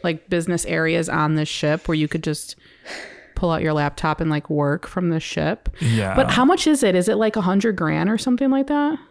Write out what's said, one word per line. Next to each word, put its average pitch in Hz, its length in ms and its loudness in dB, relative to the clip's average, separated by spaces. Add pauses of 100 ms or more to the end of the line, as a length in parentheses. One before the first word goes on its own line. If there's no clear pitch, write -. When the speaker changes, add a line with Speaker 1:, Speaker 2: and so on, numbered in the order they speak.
Speaker 1:
like, 165 240 -4
business 170 380 0
areas 165 420 0
on 156 260 0
the 151 100 0
ship 151 440 -2
where 160 80 0
you 151 100 0
could 160 160 -4
just - 320 -6 (800)
pull 175 160 0
out 160 100 0
your 156 120 0
laptop 151 480 -2
and, 160 100 0
like, 151 180 -2
work 147 380 0
from 180 240 -2
the 160 80 0
ship. 160 500 -4 (120)
Speaker 2:
Yeah. 110 340 0
Speaker 1:
But - 160 2
how 254 140 4
much 330 240 4
is 277 160 4
it? 190 100 4
Is 180 140 2
it, 208 80 2
like, 220 180 2
a 220 60 -2
hundred 196 340 2
grand 156 340 0
or 220 100 0
something 254 320 0
like 269 180 0
that? 294 300 0 (120)